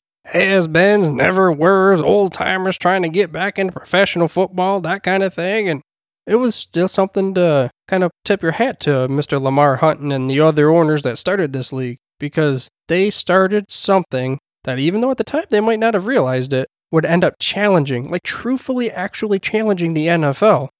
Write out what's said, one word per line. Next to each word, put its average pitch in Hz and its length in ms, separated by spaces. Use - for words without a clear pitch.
has-beens, 185 840
never-were's, 185 920
old-timers 190 760
trying 185 240
to 170 60
get 165 240
back 175 260
into 190 140
professional 180 560
football, 185 540
that 175 200
kind 190 220
of 185 100
thing. 196 360
And 143 120
it 190 100
was 240 180
still - 360
something 190 460
to 151 360
kind 185 160
of 175 80
tip 202 180
your 160 80
hat - 300
to 135 260
Mister 139 320
Lamar 135 380
Hutton 147 340
and 131 180
the 139 120
other 151 280
owners 156 340
that 117 140
started 180 360
this 131 180
league, 127 260
because 143 480
they 185 200
started 190 640
something 135 680
that, 127 140
even 170 200
though 254 120
at 254 60
the - 60
time 320 260
they 208 120
might 220 180
not 226 140
have 190 140
realized 131 440
it, 131 160
would 160 140
end 170 180
up 156 160
challenging, 147 720
like, 175 120
truthfully 247 680
actually 196 480
challenging 196 540
the 156 160
N 165 140
F 143 200
L 170 260